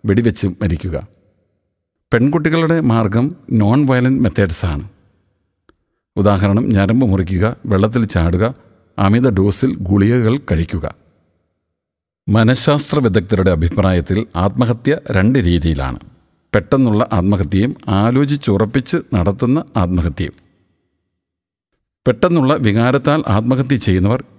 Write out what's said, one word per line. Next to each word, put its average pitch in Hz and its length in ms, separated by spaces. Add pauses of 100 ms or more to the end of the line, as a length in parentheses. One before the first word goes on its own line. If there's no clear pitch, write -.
വെടിവെച്ച് 110 440
മരിക്കുക. 85 500 (1120)
പെൺകുട്ടികളുടെ 156 680
മാർഗം 113 460 (260)
നോൺ 110 340
വയലന്റ് 127 380
മെത്തേഡ്സാണ്. 85 640 (1300)
ഉദാഹരണം, 101 540
ഞരമ്പ് 113 360
മുറിക്കുക, 95 400 (200)
വെള്ളത്തിൽ 110 400
ചാടുക, 90 400 (520)
അമിത 113 320
ഡോസിൽ 101 460
ഗുളികകൾ 107 600
കഴിക്കുക. 82 480 (1400)
മനഃശാസ്ത്ര 127 720
വിദഗ്ധരുടെ 95 520
അഭിപ്രായത്തിൽ 90 680 (160)
ആത്മഹത്യ 120 600 (160)
രണ്ട് 104 280
രീതിയിലാണ്. 80 600 (540)
പെട്ടെന്നുള്ള 110 480 (120)
ആത്മഹത്യയും 98 600 (160)
ആലോചിച്ചുറപ്പിച്ച് 120 1080 (160)
നടത്തുന്ന 117 460 (180)
ആത്മഹത്യയും. 87 580 (1700)
പെട്ടെന്നുള്ള 139 500
വികാരത്താൽ 127 720
ആത്മഹത്യ 127 500
ചെയ്യുന്നവർ 98 440 (180)